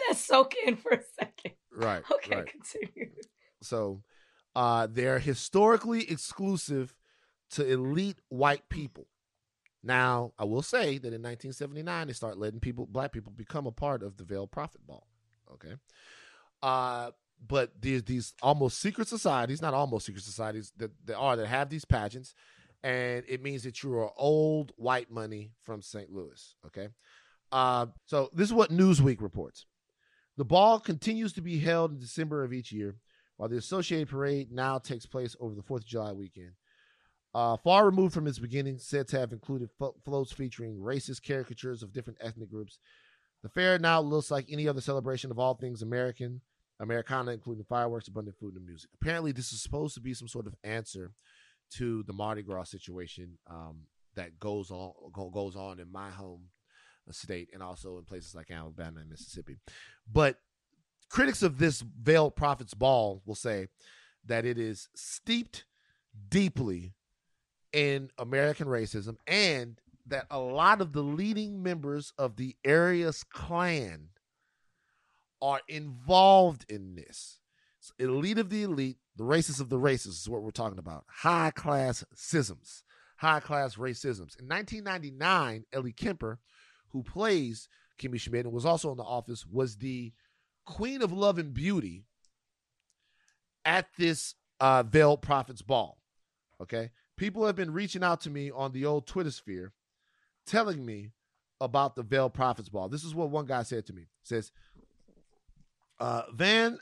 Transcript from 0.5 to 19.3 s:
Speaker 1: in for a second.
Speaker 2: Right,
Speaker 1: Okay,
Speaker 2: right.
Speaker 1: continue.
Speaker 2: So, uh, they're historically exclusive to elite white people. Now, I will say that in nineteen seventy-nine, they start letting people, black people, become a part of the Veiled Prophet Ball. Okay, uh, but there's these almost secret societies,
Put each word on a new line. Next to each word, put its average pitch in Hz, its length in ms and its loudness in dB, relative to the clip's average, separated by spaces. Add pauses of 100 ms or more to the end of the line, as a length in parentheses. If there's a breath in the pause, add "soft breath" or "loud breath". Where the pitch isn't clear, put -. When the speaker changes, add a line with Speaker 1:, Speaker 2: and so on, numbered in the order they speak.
Speaker 1:
in 240 120 4
for - 160 0
a - 80 2 (180)
second. - 340 -8 (180)
Speaker 2:
Right, 107 320 0 (120)
Speaker 1:
Okay, 285 200 0
Speaker 2:
right. 180 100 -2
Speaker 1:
continue. - 640 -10 (500)
Speaker 2:
So, 101 420 -4 (520)
uh, 120 360 4
they're 127 280 2
historically 214 920 2
exclusive 156 800 -4 (580)
to 147 180 0
elite 143 580 0
white 139 420 2
people. 135 380 -8 (760)
Now, 123 560 2
I 110 60 -2
will 110 180 0
say 160 360 0
that 123 160 -8
in 113 80 -10
nineteen 120 320 -10
seventy-nine, 156 540 -8
they 120 60 -8
start 107 240 -8
letting 107 220 -4
people, 120 260 -4
black 131 280 -4
people, 104 180 -10
become 123 340 -8
a 113 60 -6
part 135 320 -4
of 98 140 -10
the 95 80 -16
Veiled 98 260 -6
Prophet - 340 -10
Ball. - 220 -20 (460)
Okay, 80 220 -18 (840 soft breath)
uh, 127 500 0 (360)
but 135 320 2
there's 123 240 0
these 123 380 -4
almost 139 380 4
secret 214 280 -2
societies, 143 540 0